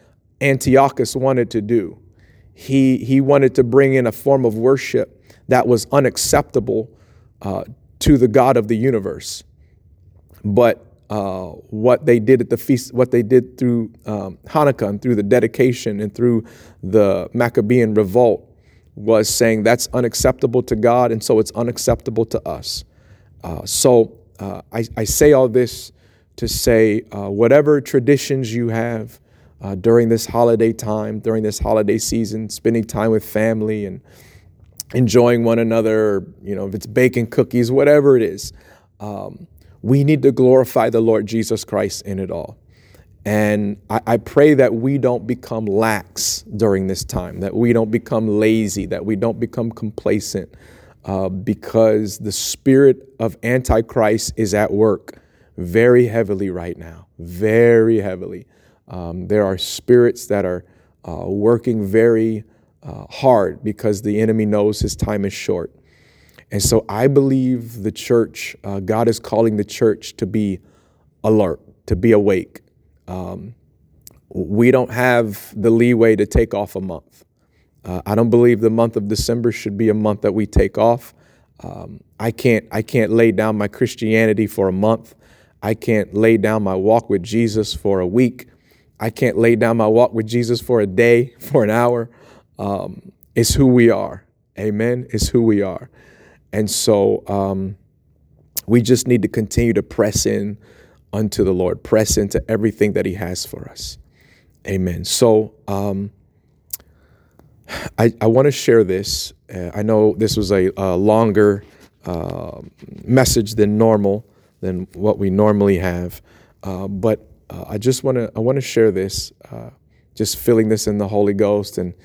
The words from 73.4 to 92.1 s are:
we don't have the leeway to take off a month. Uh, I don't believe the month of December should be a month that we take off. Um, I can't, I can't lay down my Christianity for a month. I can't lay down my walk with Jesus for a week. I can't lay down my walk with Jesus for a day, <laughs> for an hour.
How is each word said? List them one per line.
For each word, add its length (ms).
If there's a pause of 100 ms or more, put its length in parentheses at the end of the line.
we 420
don't 200
have 640
the 140
leeway 460
to 100
take 300
off 200
a 60
month. 440 (600)
Uh, 220
I 80
don't 160
believe 280
the 100
month 260
of 120
December 440
should 260
be 120
a 40
month 280
that 120
we 120
take 320
off. 360 (480)
Um, 400 (180)
I 120
can't, 400
I 100
can't 300
lay 200
down 260
my 100
Christianity 800
for 200
a 60
month. 400 (480)
I 140
can't 380
lay 240
down 260
my 120
walk 340
with 120
Jesus 520
for 260
a 80
week. 400 (520)
I 100
can't 280
lay 180
down 220
my 100
walk 260
with 140
Jesus 320
for 220
a 60
day, 480
<laughs> 40
for 240
an 60
hour. 400 (480)